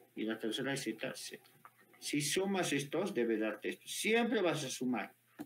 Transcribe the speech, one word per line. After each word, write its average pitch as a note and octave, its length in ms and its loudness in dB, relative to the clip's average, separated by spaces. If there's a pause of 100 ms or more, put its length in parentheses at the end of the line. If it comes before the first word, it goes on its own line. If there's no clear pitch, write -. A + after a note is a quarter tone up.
(140)
Y A2+ 80 -4
en A2 60 0
la A2 100 -2
tercera B2 320 -2
hay C3+ 60 0
Z, C3 400 -4
Z. - 260 -12 (560)
Si - 220 -2
sumas F#3 520 2
estos, D#3 400 0
debe A2+ 260 2
darte G#2+ 320 -2
esto. - 180 -10
Siempre A3 520 2
vas D3+ 240 2
a B2+ 40 -2
sumar B2 440 -2 (340)